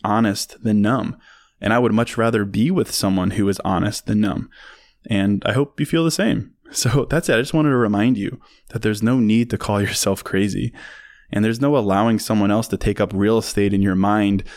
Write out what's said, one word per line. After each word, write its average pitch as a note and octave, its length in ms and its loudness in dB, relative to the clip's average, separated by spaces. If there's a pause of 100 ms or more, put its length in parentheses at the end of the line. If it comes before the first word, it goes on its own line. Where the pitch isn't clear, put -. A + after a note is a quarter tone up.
honest G#2+ 600 -2
than G#2 180 2
numb. A2 360 -2 (420)
And G2+ 140 0
I A#2+ 60 4
would A#2 140 2
much A#2 240 0
rather A2+ 260 2
be G2+ 280 0
with E3 200 -2
someone F#2+ 400 0
who G2 160 0
is G2 160 -2
honest G2 440 -2
than G#2+ 140 0
numb. - 280 -4 (560)
And G2 400 0
I G#2+ 80 2
hope C#3 260 -2
you D3 60 0
feel E3 180 0
the E3 80 2
same. - 420 -2 (180)
So B2+ 380 0
that's D#3+ 180 0
it. B2 80 2
I A2+ 60 4
just D3 120 -4
wanted D3+ 180 2
to C3 40 2
remind A2 420 2
you - 220 -6 (300)
that A2+ 120 -8
there's G#2+ 220 -2
no B2+ 160 2
need A2+ 300 2
to G2+ 80 -2
call G#2 240 -2
<laughs> - 0 -
yourself - 420 -2
crazy. G2 500 -2 (560)
And G#2 160 0
there's A2+ 160 -2
no C#3+ 160 2
allowing G#2+ 400 2
someone G#2 320 0
else A2 200 0
to F#2+ 80 -2
take G2+ 220 -2
up G2+ 140 -2
real G#2 240 2
estate G2+ 360 0
in G2 80 2
your G2 140 0
mind G2+ 480 0 (140)